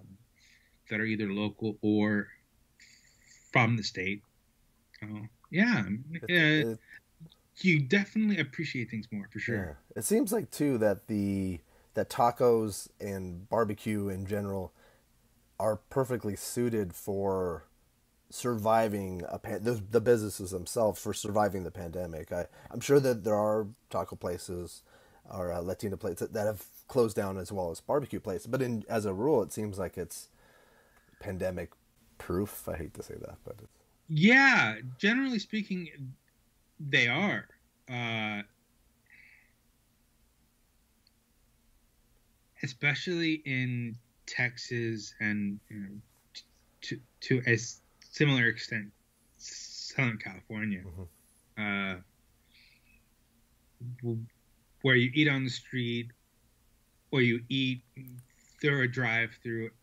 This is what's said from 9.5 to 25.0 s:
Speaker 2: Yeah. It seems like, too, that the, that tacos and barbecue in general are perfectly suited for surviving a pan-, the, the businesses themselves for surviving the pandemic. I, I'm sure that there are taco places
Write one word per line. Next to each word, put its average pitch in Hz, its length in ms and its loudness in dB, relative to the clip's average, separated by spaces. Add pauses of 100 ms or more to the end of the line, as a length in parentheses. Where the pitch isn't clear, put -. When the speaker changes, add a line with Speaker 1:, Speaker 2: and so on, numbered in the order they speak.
Speaker 2:
Yeah. - 40 -6
It - 60 -4
seems 214 260 2
like, 208 180 -2
too, 143 300 2
that 104 280 2
the, 98 520 0 (340)
that 101 160 0
tacos 120 760 2 (140)
and 95 480 -8
barbecue 104 580 0
in 95 180 -4
general 98 460 -4 (880)
are 107 160 2
perfectly 113 600 -2
suited 113 560 -2
for 95 720 -2 (680)
surviving 107 960 0
a - 80 -6
pan-, 104 260 -8
the, 120 100 2
the 107 280 0
businesses 107 500 2
themselves 95 500 0
for 101 120 -4
surviving 101 520 0
the 80 60 -6
pandemic. 85 600 -8
I, 87 160 -4 (240)
I'm 117 80 -8
sure 139 220 6
that 120 240 0
there 107 100 4
are 107 320 2 (220)
taco 95 260 -4
places 87 680 -8 (480)